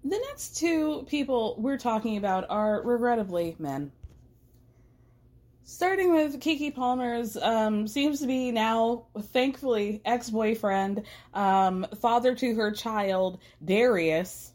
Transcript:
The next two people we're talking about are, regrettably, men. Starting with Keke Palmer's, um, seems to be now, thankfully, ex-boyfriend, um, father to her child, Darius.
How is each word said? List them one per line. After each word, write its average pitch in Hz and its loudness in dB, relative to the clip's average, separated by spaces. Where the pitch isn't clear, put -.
The 381 0
next - -12
two 311 0
people 247 0
we're 262 0
talking 220 -2
about 190 -2
are, 214 0
regrettably, 220 0
men. 139 -6
Starting 370 2
with 294 2
Keke 294 -2
Palmer's, 247 -2
um, 214 2
seems 285 0
to 277 -2
be 254 0
now, 226 0
thankfully, 226 0
ex-boyfriend, 214 0
um, 190 2
father 240 2
to 240 0
her 214 0
child, 196 -2
Darius. 185 2